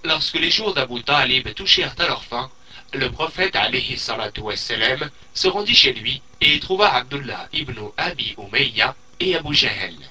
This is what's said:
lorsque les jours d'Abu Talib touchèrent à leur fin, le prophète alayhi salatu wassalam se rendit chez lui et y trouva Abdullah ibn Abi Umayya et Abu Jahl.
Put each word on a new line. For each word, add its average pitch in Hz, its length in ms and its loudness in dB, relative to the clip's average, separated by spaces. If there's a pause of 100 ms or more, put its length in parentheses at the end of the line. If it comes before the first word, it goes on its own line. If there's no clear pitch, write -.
lorsque 156 320 -2
les 165 160 2
jours 208 220 0
d'Abu 120 280 -2
Talib 127 520 2
touchèrent 175 440 0
à 170 80 0
leur 156 200 -4
fin, 127 260 -6 (400)
le 131 220 0
prophète 175 420 -2
alayhi 120 420 0
salatu 110 440 -6
wassalam 113 680 0 (240)
se - 140 0
rendit 208 280 2
chez - 180 8
lui 117 280 -6 (200)
et 151 140 6
y 151 40 -2
trouva 190 340 4
Abdullah 127 600 -4
ibn 131 260 -6 (160)
Abi 135 420 -4
Umayya 110 600 0 (240)
et 180 160 2
Abu 147 160 -4
Jahl. 101 420 0 (160)